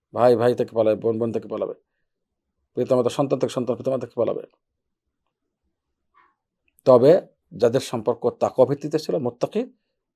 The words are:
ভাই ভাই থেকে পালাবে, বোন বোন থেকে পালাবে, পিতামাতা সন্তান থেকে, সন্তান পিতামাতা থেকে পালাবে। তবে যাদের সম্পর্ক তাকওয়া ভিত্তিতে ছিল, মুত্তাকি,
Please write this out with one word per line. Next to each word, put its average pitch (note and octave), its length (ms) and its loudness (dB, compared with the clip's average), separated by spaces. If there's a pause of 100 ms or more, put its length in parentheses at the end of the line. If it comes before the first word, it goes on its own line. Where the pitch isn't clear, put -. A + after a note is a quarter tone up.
(140)
ভাই A#2+ 220 4
ভাই A#2+ 180 2
থেকে A2 220 -6
পালাবে, A2 240 2
বোন A2+ 180 -2
বোন A2+ 140 -4
থেকে G#2+ 160 -6
পালাবে, G#2+ 260 -6 (1000)
পিতামাতা B2 340 0
সন্তান C#3+ 300 -2
থেকে, B2+ 140 -2
সন্তান B2 240 -4
পিতামাতা B2 300 -6
থেকে - 100 -20
পালাবে। G#2+ 260 -4 (2500)
তবে C3+ 420 6 (300)
যাদের A#2+ 240 0
সম্পর্ক A#2 500 -4
তাকওয়া A#2 380 0
ভিত্তিতে D3+ 300 -4
ছিল, F3+ 200 -6
মুত্তাকি, C#3+ 540 -6 (440)